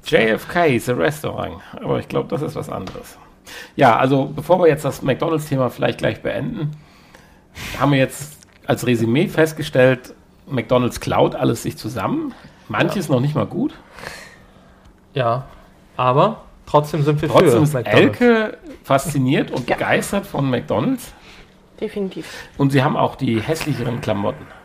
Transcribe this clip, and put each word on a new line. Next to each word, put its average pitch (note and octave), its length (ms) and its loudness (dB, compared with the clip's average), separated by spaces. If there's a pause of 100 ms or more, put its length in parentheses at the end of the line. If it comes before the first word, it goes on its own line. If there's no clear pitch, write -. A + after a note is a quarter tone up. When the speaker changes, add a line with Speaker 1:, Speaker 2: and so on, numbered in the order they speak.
Speaker 1:
J A2 140 2 (100)
F - 160 -4
K F3 180 0
is B2+ 240 2
a B2 40 0
restaurant. C3 680 -4 (220)
Aber C3 160 -2
ich - 80 -10
glaub, - 220 -4
das C#3 120 -4
ist D3+ 140 -6
was - 140 -8
anderes. - 480 -12 (580)
Ja, A#2+ 220 6
also C3 280 2
bevor E3+ 340 0
wir F3 80 6
jetzt D3+ 180 2
das - 180 -4
McDonalds-Thema C#3+ 680 0
vielleicht C3 300 -4
gleich A2+ 240 -2
beenden, C#3 480 -4 (1080)
haben C#3 120 4
wir C3+ 80 4
jetzt - 380 -2 (280)
als B2+ 220 0
Resümee A#2+ 400 2
festgestellt, D3 880 2 (320)
McDonalds B2 520 0
klaut G#2+ 360 0
alles B2+ 260 -2
sich - 160 -8
zusammen. C4 560 -6 (340)
Manches D#3 400 -2
Speaker 2:
Ja. - 60 2
Speaker 1:
noch B2 80 2
nicht D3+ 140 -2
mal A2 100 0
gut. A3 300 -6 (1400)
Speaker 2:
Ja, C3 320 -2 (500)
aber D3 460 2 (240)
trotzdem D3+ 380 2
sind D3 180 2
wir D#3+ 80 -2
Speaker 1:
Trotzdem E3+ 220 6
Speaker 2:
für A#2+ 120 6
Speaker 1:
ist D3 100 2
Speaker 2:
McDonald's. B2 460 2
Speaker 1:
Elke A3+ 380 4 (260)
fasziniert C#3 680 0
und - 180 -6
Speaker 3:
Ja. - 60 2
Speaker 1:
begeistert F#3+ 500 -2
von C#3 240 -2
McDonalds. B2 640 -2 (680)
Speaker 3:
Definitiv. G3 680 -8 (100)
Speaker 1:
Und C#3 140 2
sie C3+ 120 4
haben F#3 140 2
auch - 180 0
die A#2 260 0
hässlicheren A#2+ 600 -4
Klamotten. G2+ 440 -4 (200)